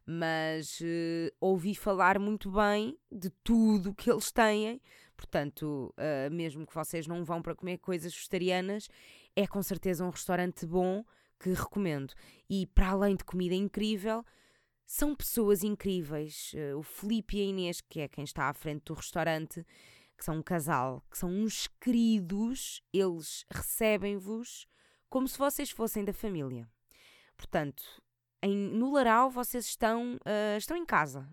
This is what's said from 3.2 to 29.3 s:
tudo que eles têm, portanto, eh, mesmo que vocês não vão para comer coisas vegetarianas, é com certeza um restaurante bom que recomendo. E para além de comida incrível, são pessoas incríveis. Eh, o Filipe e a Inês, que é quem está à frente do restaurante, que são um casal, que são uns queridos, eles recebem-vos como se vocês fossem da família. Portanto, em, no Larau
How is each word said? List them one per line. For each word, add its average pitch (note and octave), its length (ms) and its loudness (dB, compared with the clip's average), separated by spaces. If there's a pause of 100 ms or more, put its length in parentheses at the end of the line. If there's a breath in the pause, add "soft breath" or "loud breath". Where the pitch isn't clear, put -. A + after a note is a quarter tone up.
tudo G#3+ 520 4
que - 160 0
eles - 220 2
têm, G#3+ 480 4 (360 soft breath)
portanto, D3 840 -4
eh, C#3+ 320 -2
mesmo D#3+ 360 -6
que - 80 -20
vocês D#3 320 -6
não E3+ 180 -4
vão E3+ 180 -4
para E3 120 -6
comer F3+ 240 -6
coisas E3+ 360 -4
vegetarianas, F#3 720 -2 (460 loud breath)
é G3 120 2
com G3+ 160 -4
certeza F3+ 420 -2
um F3+ 60 -2
restaurante F3+ 540 -2
bom F#3 400 2 (340 soft breath)
que F#3 120 -2
recomendo. E3 640 -2 (340 loud breath)
E F#3+ 180 0
para F#3+ 240 8
além G3 260 4
de - 80 -6
comida F3+ 300 0
incrível, G#3+ 680 -2 (640 soft breath)
são - 280 0
pessoas G3+ 480 2
incríveis. E3 920 -4
Eh, C#3+ 200 -6
o D#3 80 -6
Filipe G#3 540 -4
e G#3 60 0
a - 20 2
Inês, F#3 380 -2
que - 180 -10
é C#3+ 80 -4
quem - 160 -10
está C#3 240 -2
à D3 60 -2
frente D3+ 300 -8
do D#3+ 100 -8
restaurante, D#3+ 720 -4 (500 soft breath)
que - 80 -14
são D#3 120 -2
um D#3+ 60 -4
casal, C#3 680 0
que - 80 -12
são F#3 100 -2
uns G3+ 400 -2 (100)
queridos, A3+ 1040 0 (120)
eles F3 560 0
recebem-vos G#3 1160 -2 (420 soft breath)
como C4 200 0
se - 100 -8
vocês C#4 320 0
fossem G#3+ 340 -2
da G3+ 80 -2
família. C3+ 560 -4 (680 soft breath)
Portanto, - 460 -4 (600)
em, G3 120 2
no G#3+ 380 0
Larau B3+ 380 6